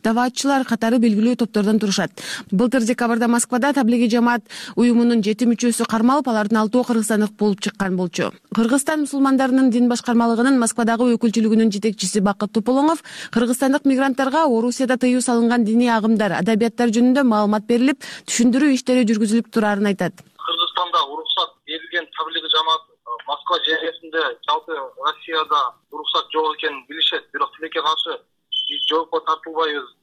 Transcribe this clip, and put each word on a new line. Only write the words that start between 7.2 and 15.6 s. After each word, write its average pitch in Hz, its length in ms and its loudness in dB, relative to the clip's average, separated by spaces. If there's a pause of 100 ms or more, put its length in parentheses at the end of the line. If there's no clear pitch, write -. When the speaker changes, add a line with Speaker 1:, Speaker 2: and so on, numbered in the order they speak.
Speaker 1:
болуп 208 240 0
чыккан 190 360 -4
болчу. 180 340 -4 (240)
Кыргызстан 277 500 0
мусулмандарынын 262 640 2
дин 240 200 2
башкармалыгынын 233 720 0
Москвадагы 233 560 0
өкүлчүлүгүнүн 226 580 2
жетекчиси 202 480 -2
Бакыт 202 340 -2
Туполоңов 277 480 0 (280)
кыргызстандык 254 540 0
мигранттарга 269 600 2
Орусияда 247 500 0
тыюу 254 240 2
салынган 233 440 2